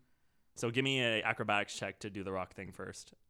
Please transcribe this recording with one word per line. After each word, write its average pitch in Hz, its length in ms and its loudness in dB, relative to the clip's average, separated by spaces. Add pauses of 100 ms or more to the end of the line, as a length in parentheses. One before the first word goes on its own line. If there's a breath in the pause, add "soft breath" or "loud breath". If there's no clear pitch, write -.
(560)
So 120 140 0
give 131 140 4
me 135 180 4
a 117 200 4
acrobatics 107 520 2
check 98 260 -6
to 107 100 -6
do 98 120 -6
the 95 100 -4
rock 92 220 -4
thing 95 160 -10
first, 95 440 -12 (160)